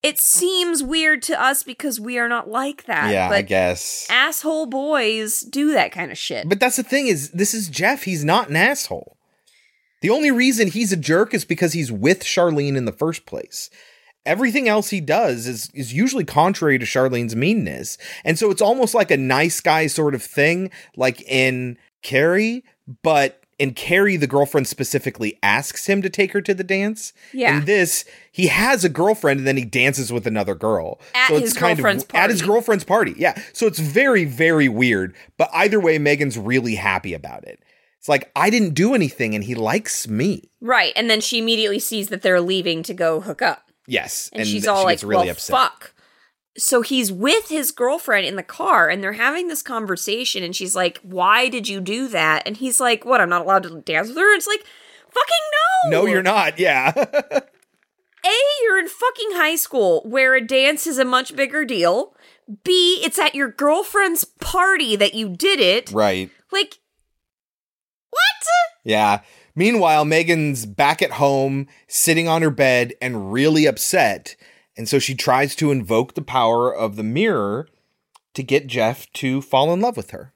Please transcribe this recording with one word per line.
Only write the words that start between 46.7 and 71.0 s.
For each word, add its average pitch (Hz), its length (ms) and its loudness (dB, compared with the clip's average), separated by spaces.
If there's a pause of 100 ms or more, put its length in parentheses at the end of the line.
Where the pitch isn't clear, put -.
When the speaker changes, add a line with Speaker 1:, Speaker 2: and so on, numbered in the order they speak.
Speaker 1:
he's 233 300 0
with 277 360 0
his 311 220 -4
girlfriend 247 560 -2
in 165 100 -6
the 190 60 -8
car 285 460 2
and 190 140 -2
they're 196 100 -4
having 285 360 -2
this 311 140 -8
conversation 214 800 -6
and 180 140 -8
she's 185 180 -6
like, 180 280 -2
"Why 196 480 2
did 226 180 -6
you 196 120 -8
do 220 280 -6
that?" 160 380 0
And 214 100 -8
he's 254 240 -2
like, 240 240 0
"What, 240 160 2
I'm 175 80 2
not 175 140 0
allowed 190 220 2
to 165 180 -14
dance 165 260 -2
with 262 80 -10
her?" 403 180 6
It's 359 120 -2
like, 427 180 -2 (460)
fucking 640 800 0
no! - 0 -
Speaker 2:
No, 185 160 2
you're 196 160 2
not. 180 360 2
Yeah. 147 360 2
<laughs> - 1300 -6
Speaker 1:
A, 403 100 4 (260)
you're 392 160 4
in 349 100 -2
fucking 480 440 -4
high 330 240 0
school 196 480 2
where 262 300 2
a 262 60 4
dance 269 460 2
is 277 120 -4
a 262 60 2
much 254 320 -2
bigger 277 280 -2
deal. 208 500 0 (500)
B, 359 400 2
it's 339 140 -4
at 311 160 0
your 277 140 -2
girlfriend's 339 760 0
party 349 720 0
that 202 180 2
you 220 140 -6
did 196 320 0
it. 202 320 2
Speaker 2:
Right. 95 380 0 (220)
Speaker 1:
Like, 392 260 -2 (1300)
what? 784 380 0 (360)
Speaker 2:
Yeah. 107 360 2 (340)
Meanwhile, 170 500 4
Megan's 156 640 0
back 143 360 2